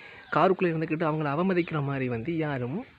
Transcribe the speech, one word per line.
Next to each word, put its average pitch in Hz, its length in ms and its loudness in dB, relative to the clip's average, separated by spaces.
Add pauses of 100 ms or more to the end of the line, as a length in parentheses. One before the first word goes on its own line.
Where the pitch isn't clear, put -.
(320)
காருக்குள்ள 175 400 4
இருந்துக்கிட்டு 160 320 -2
அவங்கள 156 240 0
அவமதிக்கிற 170 540 0
மாதிரி 135 260 -2
வந்து 123 280 -4
யாரும் 147 480 -4 (140)